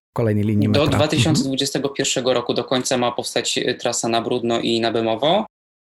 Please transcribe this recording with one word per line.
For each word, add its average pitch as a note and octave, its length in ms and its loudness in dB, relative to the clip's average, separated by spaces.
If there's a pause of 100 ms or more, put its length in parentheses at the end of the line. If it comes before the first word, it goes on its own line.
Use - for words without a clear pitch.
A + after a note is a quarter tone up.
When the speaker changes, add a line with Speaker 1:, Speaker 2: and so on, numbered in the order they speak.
(140)
Speaker 1:
kolejnej G#2+ 300 0
linii G#2 280 2
Speaker 2:
Do C#3 120 4
Speaker 1:
metra? C#3+ 140 2
Speaker 2:
dwa D3+ 100 2
tysiące D3+ 360 2
dwudziestego C3+ 460 -2
pierwszego C3 400 -2
Speaker 1:
Mhm. B2 120 2
Speaker 2:
roku, A#2+ 120 -2
do A#2+ 100 -2
końca B2+ 340 0
ma A#2+ 140 2
powstać, - 460 -4
e, - 160 -2
trasa A#2+ 360 -4
na A#2 120 0
Brudno A#2 380 -2
i A#2 200 0
na A2+ 120 0
Bemowo. A#2 540 0 (440)